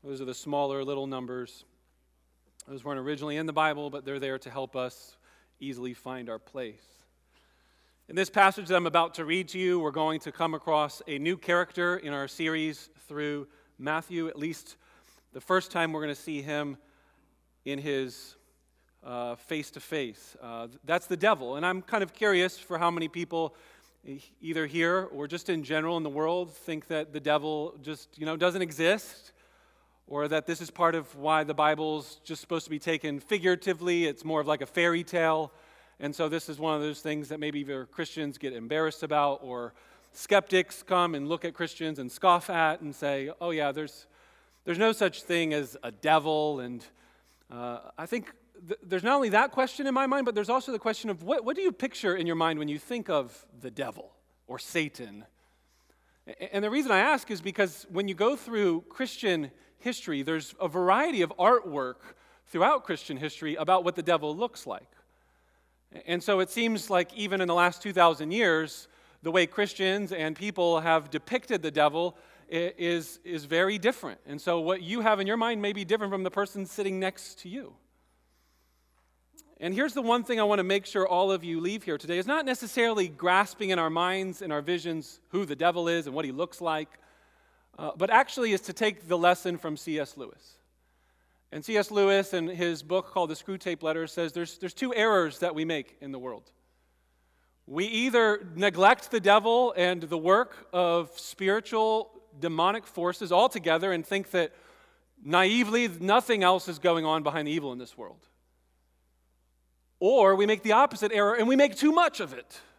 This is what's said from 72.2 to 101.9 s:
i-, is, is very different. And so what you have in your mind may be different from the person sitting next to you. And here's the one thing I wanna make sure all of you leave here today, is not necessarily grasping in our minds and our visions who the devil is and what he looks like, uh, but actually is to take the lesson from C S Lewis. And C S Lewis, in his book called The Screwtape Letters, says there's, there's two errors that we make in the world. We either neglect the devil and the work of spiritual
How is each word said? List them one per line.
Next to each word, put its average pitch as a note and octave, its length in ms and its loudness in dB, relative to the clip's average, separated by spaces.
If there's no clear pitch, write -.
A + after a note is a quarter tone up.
i-, E3+ 260 -2
is, E3+ 480 -4
is E3 200 -8
very F3+ 340 2
different. F3 480 -2
And C#3+ 140 -10
so E3+ 200 0
what F3+ 220 0
you G3 200 -4
have G#3+ 180 4
in G3 80 -2
your A3 80 0
mind A3+ 260 -2
may G3+ 100 -2
be G3+ 120 -4
different G3+ 280 -2
from F#3 120 -2
the F#3 60 -2
person G3+ 360 -4
sitting G3 320 -4
next F#3+ 420 -6
to F3+ 80 -16
you. B3 260 -14
And F3 120 -4
here's A#3+ 220 0
the C#4 80 -2
one A#3 220 2
thing A#3 160 0
I - 20 4
wanna G3+ 220 4
make G3 220 0
sure F#3+ 200 0
all F#3 240 4
of F3+ 140 -2
you E3 160 -4
leave G3 240 -4
here D3+ 140 -4
today, F3 200 -4
is F#3 80 -2
not D4 180 0
necessarily A#3 600 0
grasping F#3 640 2
in F#3 80 2
our E3 100 2
minds F3+ 540 -2
and E3+ 100 -4
our D3 100 -2
visions D#3+ 680 -4
who F#3+ 180 -2
the C#3+ 100 -6
devil E3+ 300 2
is E3+ 200 0
and C3+ 100 -8
what D#3 80 -2
he C3+ 80 -6
looks E3 280 -6
like, D#3 380 -4
uh, D#3 180 -8
but F3+ 140 0
actually A#3 420 4
is G3 100 0
to F#3+ 100 -12
take G#3 340 -2
the F3 100 0
lesson F3 400 2
from D#3 200 -6
C D3+ 240 -6
S C#3 160 -8
Lewis. - 380 -18
And D3 120 -12
C A3 120 0
S G#3 160 2
Lewis, G3 420 4
in E3+ 140 0
his E3+ 340 -2
book F3+ 300 -2
called F3 180 0
The D#3+ 40 -6
Screwtape F3+ 480 -8
Letters, D#3+ 300 -2
says E3+ 200 -4
there's, E3+ 260 -8
there's F3+ 160 -8
two B3+ 180 -2
errors G#3 460 4
that E3+ 160 0
we D#3 100 -2
make D#3+ 360 -4
in C#3 100 -14
the C3+ 80 -10
world. B2 320 -12
We D#3+ 200 -2
either A3 680 2
neglect G3 560 6
the A#3 80 2
devil A3 560 6
and F3+ 260 2
the E3 160 -4
work F#3+ 540 2
of E3+ 440 2
spiritual A3 920 0